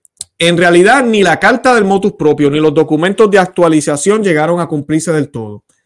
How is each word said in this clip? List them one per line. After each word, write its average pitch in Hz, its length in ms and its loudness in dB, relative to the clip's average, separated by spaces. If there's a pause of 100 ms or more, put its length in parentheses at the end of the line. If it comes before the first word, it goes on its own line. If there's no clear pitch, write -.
(400)
en 170 180 0
realidad, 180 460 4
ni 220 180 0
la 170 180 0
carta 247 360 0
del 208 100 2
motus 196 280 -2
propio 147 360 0
ni 147 100 -2
los 156 140 0
documentos 160 560 0
de 196 80 2
actualización 175 880 0
llegaron 170 360 0
a 165 80 -4
cumplirse 156 440 -4
del 147 180 -2
todo. 104 340 -14 (220)